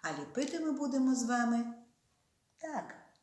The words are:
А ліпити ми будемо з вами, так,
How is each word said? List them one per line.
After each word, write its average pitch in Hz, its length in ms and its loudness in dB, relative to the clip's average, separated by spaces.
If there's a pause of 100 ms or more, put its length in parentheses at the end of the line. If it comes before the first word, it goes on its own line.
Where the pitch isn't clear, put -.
А 151 180 -4
ліпити 294 400 -2
ми 311 120 0
будемо 262 420 4
з 233 100 0
вами, 233 500 2 (840)
так, 302 360 -6 (280)